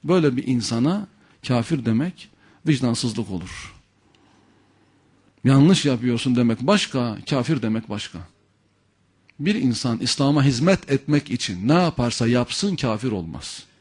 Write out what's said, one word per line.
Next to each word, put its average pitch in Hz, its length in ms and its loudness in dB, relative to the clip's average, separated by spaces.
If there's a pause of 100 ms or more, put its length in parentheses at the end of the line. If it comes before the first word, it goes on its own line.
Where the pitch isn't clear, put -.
Böyle 147 340 2
bir 131 100 -6
insana 127 600 0 (400)
kafir 123 380 0
demek 120 440 -2 (380)
vicdansızlık 120 640 0
olur. 90 460 -10 (1700)
Yanlış 139 420 6
yapıyorsun 123 500 0
demek 117 260 2
başka, 123 560 0 (120)
kafir 135 320 0
demek 110 280 -4
başka. 104 300 -10 (1200)
Bir 185 160 0
insan 120 440 0
İslam'a 139 440 0
hizmet 143 480 2
etmek 143 400 0
için 104 360 -4
ne 143 60 4
yaparsa 123 540 0
yapsın 123 480 0
kafir 117 360 -2
olmaz. 82 580 -10 (120)